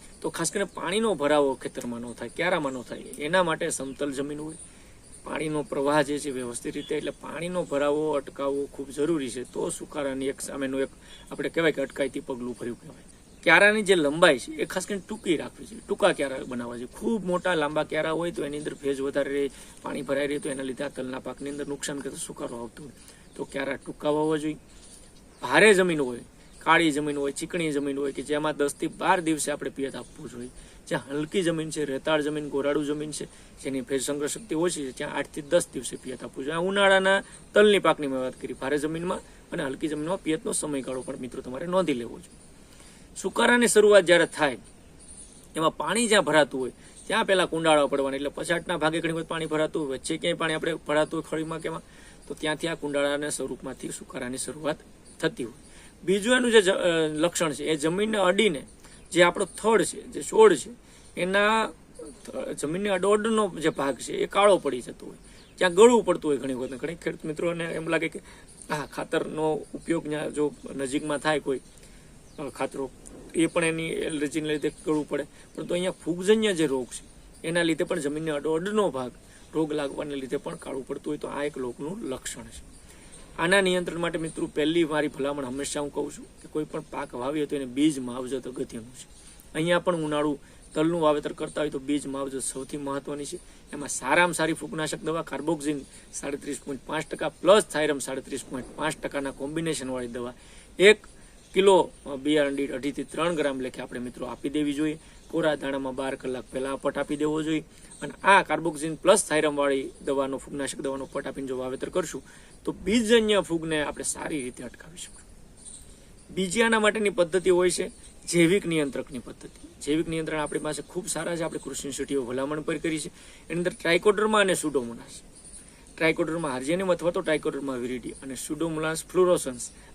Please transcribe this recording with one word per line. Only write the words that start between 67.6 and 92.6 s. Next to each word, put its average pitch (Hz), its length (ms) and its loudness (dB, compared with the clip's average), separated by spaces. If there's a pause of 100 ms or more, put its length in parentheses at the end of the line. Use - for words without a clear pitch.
એમ 165 240 -6
લાગે 165 200 0
કે - 120 -8 (500)
આ 151 160 -4
ખાતરનો 151 880 -2
ઉપયોગ 165 340 -4
ન્યા 151 220 -4
જો 143 240 -2 (220)
નજીકમાં 143 420 -4
થાય 151 220 0
કોઈ, 135 220 -4 (800)
અ, 143 100 -8
ખાતરો, 135 420 -6 (440)
એ 160 100 4
પણ 170 180 0
એની 165 260 -2
એલર્જીને 151 580 -2
લીધે 151 240 -2 (140)
ગળું 151 240 -2
પડે. 143 140 -2
પરંતુ - 500 -10
અહીંયા 175 180 0
ફૂગજન્ય 196 640 2
જે 160 140 2
રોગ 131 180 0
છે, - 180 -16 (440)
એના 170 160 2
લીધે 165 200 2
પણ 175 160 -2
જમીનની 151 320 -4
અડોઅડનો 165 600 0
ભાગ 127 200 -6 (420)
રોગ 151 200 0
લાગવાને 147 420 -4
લીધે 135 220 -6
પણ 165 180 -8
કાળું 135 320 -10
પડતું 143 240 -8
હોય, 147 60 -4
તો - 100 -10
આ 143 160 -6
એક 147 140 -6
રોગનું 139 440 -8
લક્ષણ 131 420 -8
છે. - 280 -18 (640)
આના 180 240 6
નિયંત્રણ 180 360 0
માટે 170 200 -2
મિત્રો 156 300 -4
પહેલી 156 360 2
મારી 151 240 0
ભલામણ 139 380 -4
હંમેશા 139 340 -6
હું 143 140 -6
કહું 147 180 -4
છું 254 140 -16
કે - 220 -20
કોઈ 156 160 -4
પણ 151 180 -8
પાક 143 340 -10
વાવીએ 143 300 -2
તો 147 100 -4
એને 139 100 -4
બીજ 135 340 2
માવજત 127 480 -6
અગત્યનું 123 480 -10
છે. - 120 -20 (480)
અહીંયા 170 240 4
પણ 175 160 2
ઉનાળુ 151 440 0 (340)
તલનું 165 280 2
વાવેતર 147 320 2
કરતા 151 280 -6
હોય 151 80 0
તો 151 100 -4
બીજ 139 280 -2
માવજત 135 320 -6
સૌથી 131 380 -8